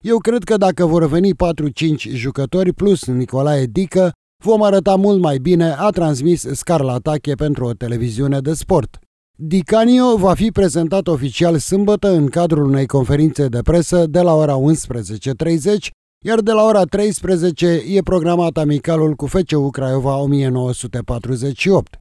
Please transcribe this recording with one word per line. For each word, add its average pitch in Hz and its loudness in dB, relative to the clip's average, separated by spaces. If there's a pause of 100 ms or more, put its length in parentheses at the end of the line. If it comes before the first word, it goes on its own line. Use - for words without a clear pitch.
Eu 226 2
cred 226 0
că 214 0
dacă 185 2
vor 165 2
veni 175 2
patru-cinci 156 -2
jucători 139 -2
plus 190 0
Nicolae 131 -2
Dică, 180 0 (320)
vom 214 2
arăta 196 2
mult 196 4
mai 147 0
bine”, 165 2
a 196 0
transmis 160 0
Scarlatache 143 -2
pentru 131 -2
o 117 -4
televiziune 120 -4
de 143 -4
sport. 147 -2 (400)
Di 160 0
Canio 240 4
va 185 2
fi 202 0
prezentat 170 0
oficial 156 0
sâmbătă 202 0
în 156 2
cadrul 160 0
unei 135 2
conferințe 143 0
de 120 -4
presă 170 2
de 156 0
la 180 4
ora 151 2
unsprezece 131 -2
treizeci, 165 -2 (340)
iar 220 0
de 220 0
la 214 4
ora 214 4
treisprezece 175 0
e 190 2
programat 170 0
amicalul 156 0
cu 143 -8
F 135 -6 (100)
C - -8
U 139 0
Craiova 135 -2
o 143 -2
mie 139 0
nouă 127 -2
sute 123 -10
patruzeci 123 -6
și 190 0
opt. - 0